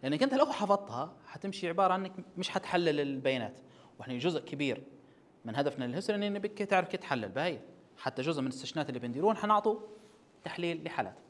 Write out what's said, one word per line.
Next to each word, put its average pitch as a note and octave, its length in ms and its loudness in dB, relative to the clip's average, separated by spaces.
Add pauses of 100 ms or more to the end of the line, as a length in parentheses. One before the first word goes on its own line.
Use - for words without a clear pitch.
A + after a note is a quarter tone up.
لأنك D3+ 200 2
أنت C4 100 2
لو C4+ 120 6
حفظتها G3 680 0 (140)
حتمشي F#3+ 420 -6
عبارة F#3 240 4
عنك F#3+ 180 -2 (260)
مش F3+ 120 -4
حتحلل E3+ 500 2
البيانات، C3 600 0 (400)
واحنا B2 180 -6
جزء D3+ 220 2
كبير C#3 440 -2 (640)
من A2+ 100 -6
هدفنا C#3 300 0
الهيستوري G3+ 420 0
إن G3+ 60 0
نبيك G3+ 240 -4
تعرف G3 300 4
كيف F#3 120 -4
تحلل، A2 320 -2
فهي C#3+ 280 -2 (380)
حتى C3 240 -4
جزء D3 200 0
من C3 60 0
السيشنات C#3+ 420 -4
اللي B2 100 -6
بنديرون C#3+ 380 0
حنعطوا G#3+ 420 4 (640)
تحليل E3+ 400 -4
لحالات. G2+ 320 -4 (140)